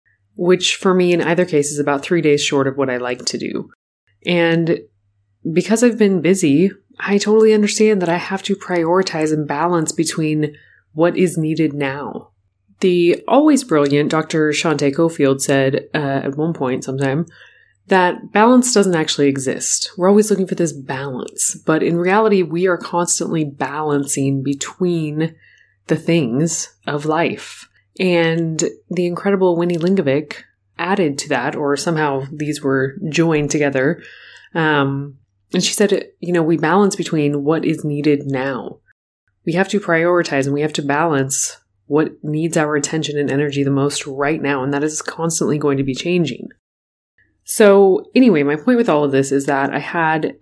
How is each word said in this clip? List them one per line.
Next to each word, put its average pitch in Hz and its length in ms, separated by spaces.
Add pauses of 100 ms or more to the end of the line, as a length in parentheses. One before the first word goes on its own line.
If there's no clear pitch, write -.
(360)
which 185 400
for 185 180
me 180 180
in 170 80
either 165 240
case 147 280
is 147 80
about 143 240
three 175 160
days 147 240
short 139 240
of 135 100
what 135 100
I 123 100
like 123 260
to - 140
do. - 320 (540)
And 165 540 (760)
because 196 300
I've 240 160
been 196 240
busy, 170 480 (280)
I 202 200
totally 220 340
understand 214 480
that 175 100
I 170 60
have 190 280
to 196 100
prioritize 170 800
and 151 160
balance 160 440
between 151 600 (380)
what 160 240
is 180 200
needed 156 360
now. 139 580 (500)
The 175 460
always 285 380
brilliant 147 460
Doctor 156 400
Shante 147 440
Cofield 143 460
said, 135 540
uh, 139 300
at 139 120
one 160 160
point 131 320
sometime, 135 420 (640)
that 180 420
balance 247 420
doesn't 196 220
actually 156 340
exist. - 680
We're 180 120
always 208 220
looking 190 160
for 180 80
this 170 180
balance, 135 840 (100)
but 156 160
in 165 140
reality, 196 460
we 170 260
are 175 80
constantly 170 680
balancing 139 1000
between 156 920 (540)
the 160 80
things 156 800 (100)
of 147 200
life. 156 640 (300)
And 165 640 (280)
the 175 160
incredible 180 500
Winnie 175 220
Lingovic 151 640 (360)
added 170 400
to - 120
that, 131 260
or 143 200
somehow 147 540
these 147 320
were 135 340 (120)
joined 151 420
together. 143 500 (540)
Um, 143 600 (380)
and 180 80
she - 120
said, 202 320 (120)
you 175 140
know, 170 100
we 160 140
balance 180 400
between 147 480
what 156 220
is 156 180
needed 147 400
now. 135 540 (640)
We 170 80
have 185 160
to 202 120
prioritize 170 680
and 139 80
we 143 80
have 151 120
to 170 80
balance 143 760 (260)
what 147 280 (100)
needs 156 340
our 151 180
attention 147 440
and 143 120
energy 143 320
the 139 80
most 139 360
right 143 340
now. 139 220
And 139 100
that 143 100
is 156 200
constantly 160 560
going 143 180
to 139 80
be 139 100
changing. 170 540 (960)
So 196 720
anyway, 226 300
my 143 120
point 240 220
with 233 100
all 147 160
of 139 80
this 135 180
is 139 140
that 139 300
I 147 60
had 160 600